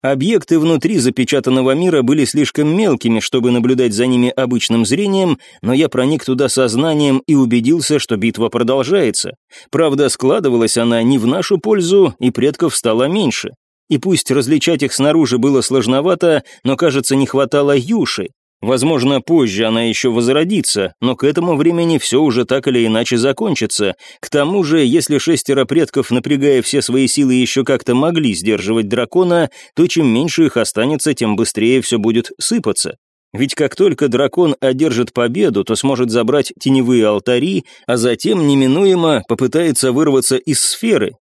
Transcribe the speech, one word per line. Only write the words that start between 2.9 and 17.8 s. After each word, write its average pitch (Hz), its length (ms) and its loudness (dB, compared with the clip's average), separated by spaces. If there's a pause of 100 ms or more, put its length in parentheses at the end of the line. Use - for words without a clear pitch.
чтобы 123 300 0
наблюдать 123 420 2
за 117 120 0
ними 123 300 0
обычным 117 500 0
зрением, 190 520 0 (240)
но 113 100 -2
я 147 160 2
проник 135 380 0
туда 131 240 0
сознанием 135 760 0
и 151 100 2
убедился, 131 640 2
что - 180 -4
битва 110 320 -2
продолжается. 127 880 -2 (340)
Правда, 143 380 2
складывалась 123 680 0
она 117 280 0
не 131 140 2
в 110 80 -2
нашу 175 320 -2
пользу, 190 640 2
и 123 120 0
предков 143 440 -2
стало 117 300 0
меньше. 165 460 -2 (360)
И 156 100 0
пусть 180 320 -2
различать 147 540 0
их 135 80 -4
снаружи 143 460 2
было 131 240 2
сложновато, 139 800 0 (220)
но, 131 100 0
кажется, 135 400 0
не 135 100 2
хватало 143 480 0
Юши. 135 540 -2 (360)